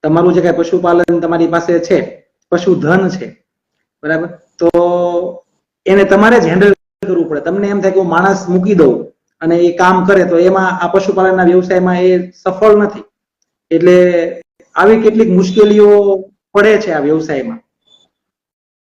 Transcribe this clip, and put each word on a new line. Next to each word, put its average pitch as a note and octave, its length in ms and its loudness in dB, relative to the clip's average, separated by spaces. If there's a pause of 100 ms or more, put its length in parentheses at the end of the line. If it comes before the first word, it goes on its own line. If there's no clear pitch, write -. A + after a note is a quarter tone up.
તમારું E3+ 320 0
જે F3+ 60 2
કાંઈ E3+ 160 0
પશુપાલન F3 640 -2
તમારી E3 260 -2
પાસે E3+ 320 -2
છે, - 480 -4 (240)
પશુધન F3+ 580 0
છે, - 360 -12 (580)
બરાબર? D#3+ 240 -4 (320)
તો E3+ 100 0 (1160)
એને G3 180 4
તમારે G3+ 360 4
જ E3+ 60 0
હેન્ડલ F#3 260 2 (340)
કરવું E3+ 220 -2
પડે. D3 120 -6
તમને F#3+ 280 -4
એમ G3+ 120 -4
થાય F#3+ 100 0
કે F#3+ 80 0
હું F#3 100 -2
માણસ F3+ 400 -2
મૂકી F#3 260 0
દઉં C#3+ 380 0 (280)
અને E3+ 160 -2
એ F3 200 0
કામ F3+ 280 0
કરે, F#3+ 200 2
તો F3 140 -2
એમાં F#3 400 0
આ F3 80 -4
પશુપાલનના F#3 580 0
વ્યવસાયમાં F3+ 580 0
એ F3+ 280 0
સફળ G#3 460 0
નથી. G#3 280 -2 (680)
એટલે F3 580 2 (460)
આવી G#3+ 260 2
કેટલીક A3 300 2
મુશ્કેલીઓ G#3 880 4 (380)
પડે G3+ 260 2
છે G#3 120 -6
આ D#3 60 -4
વ્યવસાયમાં. C#3+ 640 -4 (1300)